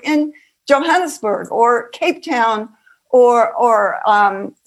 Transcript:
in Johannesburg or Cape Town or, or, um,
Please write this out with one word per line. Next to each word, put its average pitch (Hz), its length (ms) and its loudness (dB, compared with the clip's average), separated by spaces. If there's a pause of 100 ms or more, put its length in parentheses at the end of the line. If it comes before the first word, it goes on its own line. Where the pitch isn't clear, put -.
in 302 300 -2 (340)
Johannesburg 285 840 -2
or 233 380 0
Cape - 340 -6
Town 226 440 -2 (420)
or, 240 440 4
or, 214 540 0
um, 202 460 0 (120)